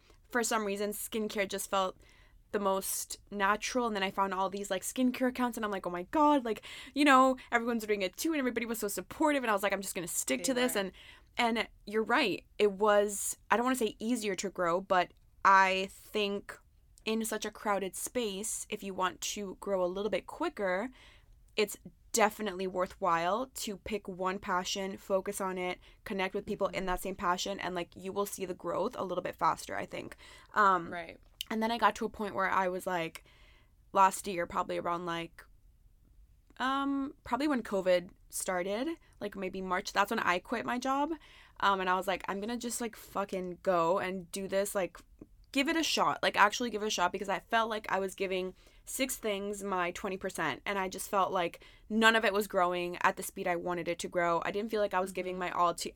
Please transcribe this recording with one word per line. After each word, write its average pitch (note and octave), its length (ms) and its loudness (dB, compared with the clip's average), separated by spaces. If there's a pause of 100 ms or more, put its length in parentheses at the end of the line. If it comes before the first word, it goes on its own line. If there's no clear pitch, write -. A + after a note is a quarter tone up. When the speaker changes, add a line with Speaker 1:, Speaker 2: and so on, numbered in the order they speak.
(300)
Speaker 1:
for A#3+ 140 0
some A3 220 0
reason, G3+ 260 -2
skincare G#3 560 -2
just G3 240 -6
felt F#3+ 240 0 (560)
the G#3 80 -2
most F#3+ 580 -2 (140)
natural. G#3 560 0
And G#3+ 80 -2
then F#3+ 80 0
I F#3+ 80 0
found G3 220 0
all F#3+ 160 0
these, G3+ 200 -8
like, F#3 140 -2
skincare B3+ 440 0
accounts B3 300 -2
and A3 80 -4
I'm G#3 60 -2
like, F#3+ 160 -4
"Oh - 20 -2
my F3 220 -4
God," D4 340 4
like, G#3+ 160 -2 (320)
you C#4+ 100 4
know, C4 320 8 (160)
everyone's A#3 340 0
doing G#3 160 0
it F#3 140 -2
too. E4 160 -2
And D4+ 80 0
everybody A#3+ 260 0
was A3+ 140 -4
so G#3 80 -2
supportive. C#4 560 0
And A#3 60 0
I G#3+ 40 4
was G3 100 2
like, G3 100 2
"I'm G3 80 -4
just - 140 -8
gonna E3+ 120 -4
stick - 320 -2
Speaker 2:
They C4+ 60 -8
Speaker 1:
to C4+ 80 2
this." B3 220 2
Speaker 2:
were. G#3 60 2
Speaker 1:
And, F#3 100 -4 (460)
and A3+ 300 2 (180)
you're A3 180 0
right. A3+ 420 2 (120)
It G#3 160 4
was, G#3 640 4 (160)
I G#3 60 6
don't A#3+ 80 0
wanna B3+ 100 2
say A#3 240 -2
easier G#3+ 360 -2
to F#3+ 140 -6
grow, F3 300 0
but F3+ 320 2 (320)
I F#3+ 480 6
think G3+ 680 -6 (460)
in A3 220 0
such G#3+ 200 -4
a G#3+ 60 -4
crowded G3 420 -2
space, G#3+ 760 -6
if G#3 140 -8
you G3 100 -8
want F#3 280 0
to G3 380 -6
grow F#3+ 240 0
a F3 40 2
little G3 240 -2
bit - 160 -2
quicker, G#3+ 640 -2 (680)
it's G#3 180 0 (380)
definitely G3 540 0
worthwhile F#3 880 0
to G#3 220 -6
pick - 300 -8
one F#3 320 -4
passion, F#3+ 560 -2
focus G3 460 -2
on F#3 160 -4
it, F3+ 200 -4 (280)
connect F#3+ 280 -4
with G3 120 -4
people G3+ 220 -2
in F3+ 80 -4
Speaker 2:
Mm-hmm. F#3+ 100 -4
Speaker 1:
that F3+ 160 -2
same F#3+ 140 -6
passion, F#3+ 440 -2
and, F3+ 160 -6
like, E3+ 200 -4
you F#3 180 -10
will G3+ 120 0
see F#3+ 200 -8
the F3+ 80 -6
growth E3+ 440 -4
a - 60 -4
little F3+ 180 -4
bit - 140 -6
faster, D#3 400 -2
I C3+ 100 -4
think. - 300 -12 (380)
Um, F#3 400 4
Speaker 2:
Right. E3+ 260 -12 (320)
Speaker 1:
and A3 100 -2
then A3 100 0
I A#3 60 -2
got A3 180 4
to A3+ 100 -6
a G#3 40 -6
point G3+ 240 -8
where F#3+ 160 0
I F#3 200 2
was, F#3 180 -6
like, E3 380 -4 (640)
last F#3+ 360 4
year, F3 200 -2
probably F3+ 300 -2
around, F3 280 -2
like, E3+ 380 -6 (1120)
um, C#4 560 -2 (100)
probably C4 240 0
when B3 160 2
covid F#3 460 2 (200)
started, G3 580 -2 (320)
like, G3+ 160 -8
maybe F#3+ 260 -6
March, F#3 320 -4
that's G3 160 2
when A3+ 100 0
I F3+ 200 2
quit - 260 -6
my A#3+ 140 -2
job. C#4 320 0 (480)
Um, G3 220 4
and F#3 80 2
I F#3 60 4
was F#3 120 0
like, F3+ 200 0
"I'm G3 120 -4
gonna A#3 180 -4
just, A#3 240 -4
like, A3+ 140 -6
fucking F#3 680 -6
go F3+ 360 4
and F#3 320 -4
do G3 160 -6
this, G3 280 0
like, F3+ 220 -2 (540)
give C4+ 180 2
it E4 80 2
a D#4+ 60 2
shot, E3+ 380 2
like, F#3+ 160 2
actually G#3 320 4
give G#3 140 -4
it A3 40 -2
a - 20 -2
shot," F3+ 220 2
because G3 180 -6
I F#3 100 0
felt A3+ 300 0
like A3 200 -6
I F#3 100 2
was F#3+ 160 -4
giving F#3 380 -2 (340)
six C4 280 -2
things G3+ 480 -4
my F#3 280 0
twenty F#3 260 -6
percent, D#3+ 480 -4
and G3 120 -2
I F#3+ 120 -2
just F#3+ 200 -10
felt F#3+ 220 2
like E3+ 300 -2 (280)
none A3+ 260 6
of A3+ 100 4
it G3 80 4
was G3+ 140 2
growing F3 540 2
at F#3+ 140 4
the F#3 80 -8
speed F#3+ 240 -6
I F3 80 2
wanted F3 320 -4
it E3+ 120 -2
to F#3+ 80 -6
grow. E3+ 380 2
I F3 60 0
didn't G#3 180 -4
feel G#3+ 120 0
like G3 120 0
I F#3 60 4
was F#3+ 120 -2
giving F#3 240 -6
Speaker 2:
Mm-hmm. F#3 40 -8
Speaker 1:
my F3 120 -2
all F3 240 4
to - 200 -6